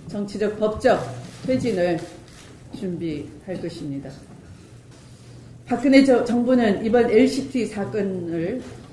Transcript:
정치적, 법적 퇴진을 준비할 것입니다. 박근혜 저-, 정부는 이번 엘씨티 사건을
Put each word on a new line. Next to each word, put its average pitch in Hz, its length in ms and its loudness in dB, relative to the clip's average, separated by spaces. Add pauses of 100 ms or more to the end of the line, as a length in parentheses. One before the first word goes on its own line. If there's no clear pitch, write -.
정치적, 202 500 -4
법적 214 440 2 (440)
퇴진을 180 540 0 (800)
준비할 170 840 -8
것입니다. 143 480 -8 (1600)
박근혜 269 400 6
저-, 247 180 4
정부는 233 600 2
이번 226 240 4
엘씨티 247 560 2
사건을 190 960 -4 (320)